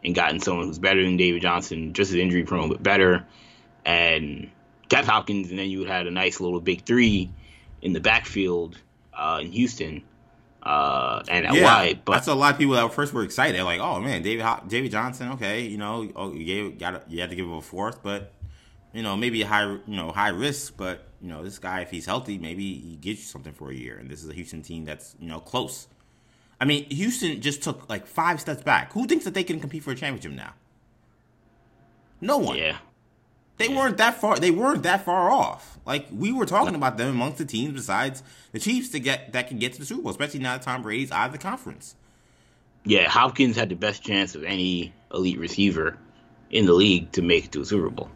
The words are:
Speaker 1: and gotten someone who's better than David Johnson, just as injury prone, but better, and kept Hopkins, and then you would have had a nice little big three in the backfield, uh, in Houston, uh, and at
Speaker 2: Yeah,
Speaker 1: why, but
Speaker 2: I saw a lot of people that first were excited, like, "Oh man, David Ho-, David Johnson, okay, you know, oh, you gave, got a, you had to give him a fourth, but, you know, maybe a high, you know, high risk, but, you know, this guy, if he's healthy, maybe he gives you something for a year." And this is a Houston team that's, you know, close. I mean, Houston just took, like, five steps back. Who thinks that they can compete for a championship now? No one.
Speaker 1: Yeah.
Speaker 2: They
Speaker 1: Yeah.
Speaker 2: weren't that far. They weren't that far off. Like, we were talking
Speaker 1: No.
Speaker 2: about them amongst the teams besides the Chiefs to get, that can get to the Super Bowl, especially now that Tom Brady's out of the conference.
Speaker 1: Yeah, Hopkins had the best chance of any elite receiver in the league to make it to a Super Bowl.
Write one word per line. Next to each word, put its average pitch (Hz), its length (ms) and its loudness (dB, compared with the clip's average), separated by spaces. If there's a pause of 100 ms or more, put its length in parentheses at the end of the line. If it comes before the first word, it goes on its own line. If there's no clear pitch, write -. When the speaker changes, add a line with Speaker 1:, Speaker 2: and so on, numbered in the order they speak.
Speaker 1:
and 87 100 0
gotten 80 240 2
someone 87 280 -2
who's 80 120 -6
better 95 240 4
than 92 140 4
David 87 260 4
Johnson, 87 500 -2
just 98 200 2
as 90 40 2
injury 90 280 2
prone, 80 240 0
but - 120 -2
better, 95 460 6 (580)
and 80 640 2 (400)
kept 123 200 4
Hopkins, 101 420 2
and 92 80 -6
then 98 120 -4
you 95 100 -4
would 92 80 -4
have 95 80 -2
had 87 100 -2
a 87 60 -6
nice 92 280 0
little 90 200 -2
big 87 240 -2
three 107 460 4 (520)
in 92 100 0
the 85 80 0
backfield, 90 760 0 (340)
uh, 78 300 -2
in 85 80 -8
Houston, 87 540 -2 (600)
uh, 67 600 0
and 87 180 0
at - 80 2
Speaker 2:
Yeah, 165 80 6
Speaker 1:
why, 107 420 6
but - 120 2
Speaker 2:
I 123 40 4
saw 147 140 0
a - 20 2
lot 143 160 6
of 139 60 -2
people 139 160 4
that 117 180 2
first 143 200 -2
were 120 100 -2
excited, 98 400 0
like, 87 180 0
"Oh 123 200 -2
man, 107 220 -2
David 110 220 -2
Ho-, 113 220 0
David 120 240 -2
Johnson, 123 420 -4
okay, 113 300 -4
you 104 160 -8
know, 107 380 -6
oh, 95 160 -8
you 78 120 -10
gave, 98 340 -6
got 87 160 -6
a, 85 140 -12
you 82 120 -8
had 87 100 -6
to 90 60 -10
give 90 100 -6
him 85 60 -8
a 78 100 -8
fourth, 101 400 -8
but, 101 300 -8 (600)
you 113 100 -8
know, 101 140 -2
maybe 113 260 0
a 101 40 0
high, 104 180 4
you 101 320 -6
know, 82 140 -4
high 101 200 0
risk, 135 460 -4
but, 92 300 -8 (160)
you 92 60 -12
know, 80 160 -12
this 98 160 -14
guy, 92 220 -6
if - 80 -10
he's - 160 -10
healthy, 110 300 -4
maybe 90 380 -8
he 82 260 -14
gives 101 200 -8
you - 60 -18
something 73 260 -16
for 69 180 -14
a 67 40 -12
year." 60 220 -12
And 62 140 -16
this 73 140 -16
is 78 40 -14
a 76 60 -14
Houston 82 280 -12
team 82 220 -12
that's, 76 360 -14
you 82 80 -14
know, 80 100 -10
close. - 480 -8 (720)
I 131 40 0
mean, 143 260 0
Houston 170 500 -2
just 139 220 -4
took, - 260 -8
like, 104 180 -8
five 170 340 0
steps 147 220 -8
back. - 320 2
Who 240 120 -2
thinks 320 180 2
that 180 100 -6
they 185 100 0
can 165 160 -4
compete 147 240 -10
for 139 80 -6
a - 20 -2
championship 123 380 -8
now? 53 220 -14 (1700)
No 269 180 2
one. 104 180 0
Speaker 1:
Yeah. 78 220 -2 (800)
Speaker 2:
They 226 100 2
Speaker 1:
Yeah. 269 80 0
Speaker 2:
weren't 262 220 2
that 240 220 4
far. 214 180 4
They 180 120 4
weren't 208 320 2
that 185 220 2
far 180 260 4
off. - 560 0
Like, 143 240 -4
we 160 220 -2
were 254 140 0
talking 190 260 4
Speaker 1:
No. 165 60 -4
Speaker 2:
about 127 200 0
them 120 120 0
amongst 131 280 -2
the - 60 -4
teams 127 300 -4
besides 120 480 -2 (300)
the 113 60 -6
Chiefs 240 320 0
to 151 100 -4
get, 131 320 -2
that 123 160 -2
can 123 100 -8
get 123 160 -2
to - 40 -18
the 147 80 -14
Super 262 160 -6
Bowl, 120 80 -4
especially 147 300 -6
now 127 140 -2
that 131 80 -10
Tom 127 200 -4
Brady's 117 300 -4
out 101 140 0
of 135 60 -6
the 151 60 -12
conference. - 560 -10 (880)
Speaker 1:
Yeah, 95 240 6
Hopkins 127 480 4
had 117 120 0
the 90 80 -4
best 101 260 -2
chance 98 320 0
of 76 100 -10
any 90 480 -2 (200)
elite 92 260 0
receiver 82 580 0 (540)
in 107 160 4
the 90 80 10
league 90 380 6
to 92 100 0
make 85 240 4
it - 60 -16
to 73 100 -4
a - 20 -4
Super 95 260 0
Bowl. - 260 -10